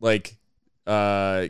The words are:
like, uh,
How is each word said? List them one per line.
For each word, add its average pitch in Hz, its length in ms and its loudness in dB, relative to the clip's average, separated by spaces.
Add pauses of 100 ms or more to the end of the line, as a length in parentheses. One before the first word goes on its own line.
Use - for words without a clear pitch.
like, 110 360 0 (500)
uh, 98 640 0